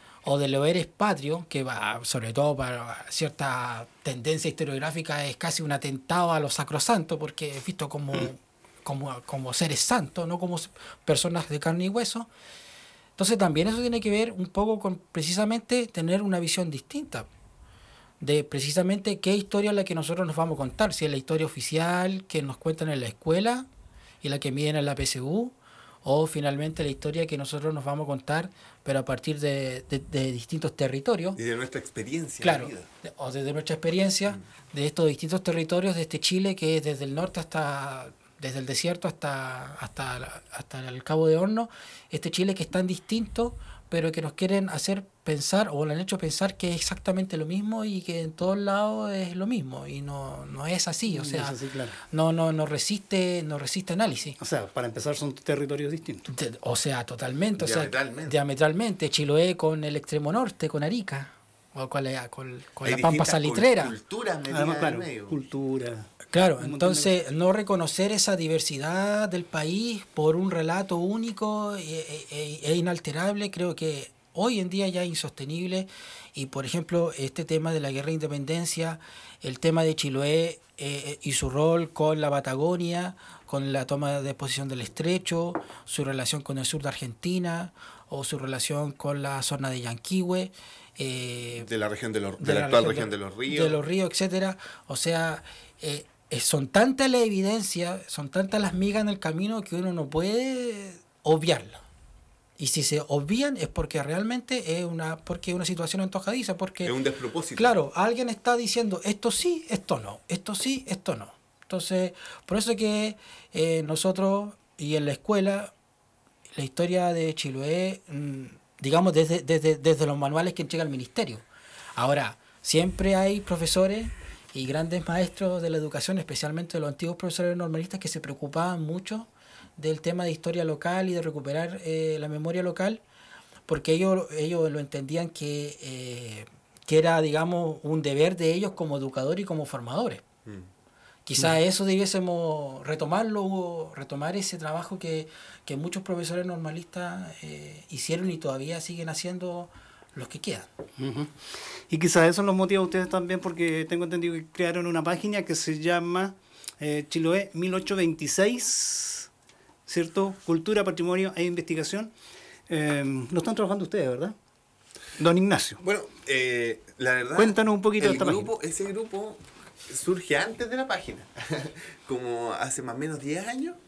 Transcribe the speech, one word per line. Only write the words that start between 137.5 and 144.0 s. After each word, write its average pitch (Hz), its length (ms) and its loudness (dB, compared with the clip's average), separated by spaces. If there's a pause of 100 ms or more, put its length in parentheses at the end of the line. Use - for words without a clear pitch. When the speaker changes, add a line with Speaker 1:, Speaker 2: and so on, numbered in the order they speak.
Speaker 1:
un 156 200 0
deber 147 340 4
de 165 160 4
ellos 196 200 0
como 151 260 -2
educadores 139 460 -2
y - 20 -6
como 156 180 -4
formadores. 131 560 -4 (240)
Speaker 3:
Mm. 101 160 -14 (640)
Speaker 1:
Quizás 160 360 4
Speaker 2:
Mm. 165 40 6
Speaker 1:
eso 185 220 2
debiésemos 170 1000 0
retomarlo, 190 580 0
o 175 500 -4
retomar 143 420 -6